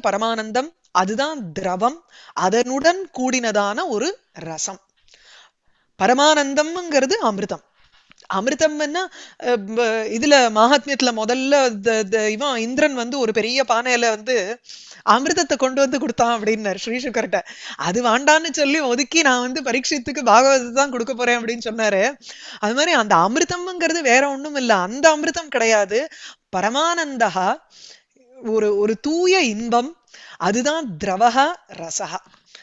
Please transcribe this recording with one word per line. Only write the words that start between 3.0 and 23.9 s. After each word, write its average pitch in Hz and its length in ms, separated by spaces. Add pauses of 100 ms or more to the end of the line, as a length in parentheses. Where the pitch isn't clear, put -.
கூடினதான 247 760
ஒரு 269 300 (140)
ரசம். 165 480 (1200)
பரமானந்தம்ங்கிறது 294 1080 (100)
அமிர்தம். 190 440 (680)
அமிர்தம்னா, 302 680 (420)
அ, 247 120
ப-, 220 500
இதுல 247 480
மகாத்மியத்துல 254 600
முதல்ல 254 640
த-, 220 220
த-, 214 260
இவன் 240 280
இந்திரன் 262 380
வந்து 247 240
ஒரு 226 140
பெரிய 233 360
பானையில 240 400
வந்து 220 520 (500)
அமிர்தத்தை 285 460
கொண்டு 262 240
வந்து 269 180
கொடுத்தான் 233 420
அப்படின்னாரு 214 440
ஸ்ரீசுகர்கிட்ட. 226 560 (360)
அது 185 260
வாண்டான்னு 285 500
சொல்லி 294 280
ஒதுக்கி, 277 420
"நான் 254 180
வந்து 262 220
பரீட்சித்துக்கு 269 600
பாகவதத்தை 240 500
தான் 277 180
கொடுக்க 247 240
போறேன்" 240 240
அப்படின்னு 233 260
சொன்னாரு. 220 500 (440)
அது 214 160
மாதிரி 320 180
அந்த 214 240
அமிர்தம்ங்கிறது 339 840